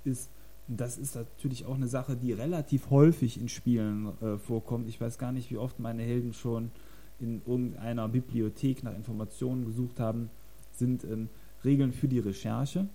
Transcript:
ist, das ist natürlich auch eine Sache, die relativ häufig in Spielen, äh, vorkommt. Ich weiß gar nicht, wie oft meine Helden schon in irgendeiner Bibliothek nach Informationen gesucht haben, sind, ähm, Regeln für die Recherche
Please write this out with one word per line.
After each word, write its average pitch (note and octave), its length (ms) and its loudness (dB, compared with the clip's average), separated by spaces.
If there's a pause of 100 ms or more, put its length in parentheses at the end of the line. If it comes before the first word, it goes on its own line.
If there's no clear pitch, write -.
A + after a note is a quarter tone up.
ist, B2+ 260 -2 (380)
das A#2+ 300 -4
ist - 180 -6
natürlich B2 500 -6
auch C3 100 -4
eine C3+ 120 0
Sache, C3 300 -2
die B2 160 0
relativ C#3+ 560 0
häufig C#3+ 500 10
in A#2 80 -2
Spielen, G#2+ 600 2 (120)
äh, G#2+ 160 0
vorkommt. A2+ 520 -2
Ich A2 100 -12
weiß A#2 180 -4
gar B2 140 -4
nicht, B2+ 200 -4
wie C3 60 -4
oft B2 220 -6
meine A2+ 240 -4
Helden A#2+ 300 0
schon A#2 360 -2 (500)
in A#2 260 -4
irgendeiner A#2 640 0
Bibliothek B2 720 0
nach A2 120 -6
Informationen A#2 680 -4
gesucht A#2+ 340 -4
haben, A2+ 300 -2 (440)
sind, B2 320 0
ähm, A2 240 -4 (340)
Regeln C3+ 280 6
für C#3 160 0
die B2+ 120 4
Recherche A2+ 760 0